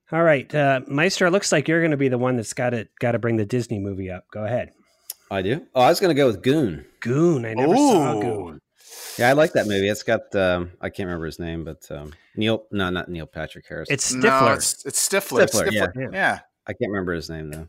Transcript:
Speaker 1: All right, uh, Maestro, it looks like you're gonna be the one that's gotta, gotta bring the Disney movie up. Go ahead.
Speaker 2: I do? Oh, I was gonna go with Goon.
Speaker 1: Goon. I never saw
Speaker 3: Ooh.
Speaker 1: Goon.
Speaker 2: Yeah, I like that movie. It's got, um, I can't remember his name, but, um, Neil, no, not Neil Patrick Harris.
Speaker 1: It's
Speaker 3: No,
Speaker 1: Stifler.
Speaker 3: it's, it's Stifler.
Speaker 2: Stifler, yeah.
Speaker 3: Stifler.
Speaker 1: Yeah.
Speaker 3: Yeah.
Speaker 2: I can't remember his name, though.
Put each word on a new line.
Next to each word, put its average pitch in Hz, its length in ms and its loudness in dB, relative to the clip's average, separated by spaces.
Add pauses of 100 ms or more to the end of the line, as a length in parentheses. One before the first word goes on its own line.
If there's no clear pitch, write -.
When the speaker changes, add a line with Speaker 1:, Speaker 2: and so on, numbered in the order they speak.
(120)
Speaker 1:
All 160 120 0
right, 147 300 2
uh, 139 340 2
Maestro, 175 400 2
it 170 40 2
looks 196 200 0
like 156 160 0
you're 165 140 2
gonna 160 160 2
be 139 120 2
the 123 80 0
one 127 200 0
that's 110 160 -6
gotta, 120 340 -2 (120)
gotta 120 200 0
bring 117 180 0
the 107 80 0
Disney 113 340 -2
movie 98 320 -6
up. 90 200 -14
Go 107 140 -8
ahead. 107 240 -4 (640)
Speaker 2:
I 98 100 -2
do? 110 320 -2
Oh, 127 80 4
I 127 80 8
was 175 100 4
gonna 175 140 4
go 139 140 4
with 98 160 0
Goon. 127 420 0 (140)
Speaker 1:
Goon. 139 440 2
I 113 120 -6
never 143 200 4
saw 226 400 4
Speaker 3:
Ooh. - 60 -2
Speaker 1:
Goon. 107 380 -6 (580)
Speaker 2:
Yeah, 117 120 4
I 135 40 6
like 156 200 4
that 104 120 2
movie. 98 240 0
It's 104 140 -4
got, 110 320 -2
um, 90 440 0
I 98 100 -8
can't 95 180 -8
remember 87 180 -6
his 78 140 -8
name, 82 240 -6
but, 78 260 -14
um, 76 240 -14 (220)
Neil, 110 360 0
no, 98 200 -2
not 90 180 -6
Neil 82 160 -10
Patrick 78 420 -12
Harris. 80 220 -10
Speaker 1:
It's 131 240 -2
Speaker 3:
No, 127 160 2
Speaker 1:
Stifler. 135 280 4
Speaker 3:
it's, - 280 -4
it's - 240 -2
Stifler. 160 360 2
Speaker 2:
Stifler, 98 260 0
yeah. 101 160 0
Speaker 3:
Stifler. 87 80 -6
Speaker 1:
Yeah. 127 180 -8
Speaker 3:
Yeah. 147 260 0 (280)
Speaker 2:
I 107 60 -6
can't 107 180 -4
remember 90 220 -2
his 80 160 -6
name, 78 200 -10
though. 80 200 -12